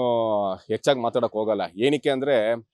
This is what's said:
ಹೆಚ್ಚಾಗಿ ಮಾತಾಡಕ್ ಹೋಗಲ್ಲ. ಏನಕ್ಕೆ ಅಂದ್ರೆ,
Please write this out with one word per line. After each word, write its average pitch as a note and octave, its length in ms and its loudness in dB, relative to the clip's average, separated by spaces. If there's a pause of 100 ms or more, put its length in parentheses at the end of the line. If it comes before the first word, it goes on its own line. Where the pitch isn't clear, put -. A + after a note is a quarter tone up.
(540)
ಹೆಚ್ಚಾಗಿ A#2+ 460 -2
ಮಾತಾಡಕ್ A#2+ 320 0
ಹೋಗಲ್ಲ. G#2+ 300 0 (140)
ಏನಕ್ಕೆ C#3+ 340 0
ಅಂದ್ರೆ, B2+ 420 0 (220)